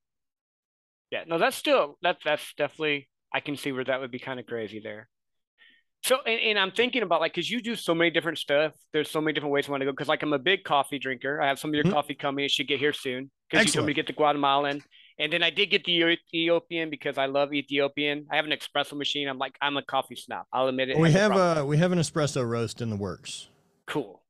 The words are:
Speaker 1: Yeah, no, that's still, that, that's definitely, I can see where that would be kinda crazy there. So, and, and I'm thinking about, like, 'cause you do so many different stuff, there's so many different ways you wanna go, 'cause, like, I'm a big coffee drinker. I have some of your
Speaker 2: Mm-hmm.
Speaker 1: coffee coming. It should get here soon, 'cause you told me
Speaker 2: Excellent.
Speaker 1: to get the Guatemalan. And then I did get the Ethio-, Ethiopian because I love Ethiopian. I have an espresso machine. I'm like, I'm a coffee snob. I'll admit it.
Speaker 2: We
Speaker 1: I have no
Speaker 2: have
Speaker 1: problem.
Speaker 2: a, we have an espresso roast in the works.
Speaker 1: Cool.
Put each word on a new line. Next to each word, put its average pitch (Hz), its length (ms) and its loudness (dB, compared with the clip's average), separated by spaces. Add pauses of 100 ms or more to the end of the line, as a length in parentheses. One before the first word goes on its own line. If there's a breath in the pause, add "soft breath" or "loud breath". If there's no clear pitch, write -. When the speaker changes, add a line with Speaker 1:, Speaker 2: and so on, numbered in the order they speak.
(1120)
Speaker 1:
Yeah, 107 160 -6
no, 165 100 -2
that's 233 200 2
still, 196 440 2
that, - 240 2
that's 151 300 -2
definitely, 147 560 -2 (200)
I 135 100 -2
can 143 180 -6
see 147 140 -4
where 127 120 -4
that 131 160 0
would 131 100 -8
be 123 80 -8
kinda 123 240 -8
crazy 110 380 -8
there. 107 300 -14 (920 soft breath)
So, 262 180 2
and, 233 180 -2
and 220 180 2
I'm 190 140 2
thinking 240 300 2
about, 170 180 2
like, 160 140 -2
'cause 170 160 -2
you 233 100 -4
do 226 160 -6
so 175 180 0
many 170 160 4
different 160 280 0
stuff, 151 340 2 (220)
there's 151 160 0
so 156 100 -2
many 156 140 0
different 147 180 -2
ways 139 140 2
you 139 60 -6
wanna 135 120 -2
go, 139 80 0
'cause, 135 160 -6
like, 151 140 0
I'm 151 100 -2
a 143 60 2
big 180 260 0
coffee 143 340 0
drinker. 135 440 -4
I 147 60 2
have 139 100 0
some 151 120 -6
of 151 40 -2
your 147 100 2
Speaker 2:
Mm-hmm. 180 80 4
Speaker 1:
coffee 147 220 0
coming. 139 320 -2
It 131 40 0
should 131 180 0
get 139 120 0
here 147 140 2
soon, 131 360 -8 (200)
'cause - 80 4
you - 0 -
told 220 60 6
me - 40 2
Speaker 2:
Excellent. 151 200 0
Speaker 1:
to 143 60 0
get 151 120 -2
the 151 80 -6
Guatemalan. 143 680 2 (360 soft breath)
And 151 140 0
then 170 100 0
I 165 80 2
did 190 160 2
get 185 180 0
the 175 160 2
Ethio-, 170 160 4 (180)
Ethiopian 165 540 0
because 143 300 -6
I 135 80 2
love 139 260 0
Ethiopian. 143 800 -2
I 143 40 0
have 151 100 0
an 151 40 -4
espresso 143 460 -4
machine. 143 320 -4
I'm 131 100 -6
like, 135 220 -6
I'm 143 160 0
a 139 60 -2
coffee 131 340 -4
snob. 107 360 -10
I'll 131 160 2
admit 127 200 0
it. 135 80 -2
Speaker 2:
We 160 120 6
Speaker 1:
I - 40 6
have 202 180 6
no 190 60 4
Speaker 2:
have 185 100 6
Speaker 1:
problem. 160 200 2
Speaker 2:
a, - 20 -2
we 147 80 2
have 180 160 4
an 180 60 2
espresso 143 500 0
roast 117 320 -2
in 117 80 -4
the 107 80 -2
works. - 520 -8 (380)
Speaker 1:
Cool. 107 440 -6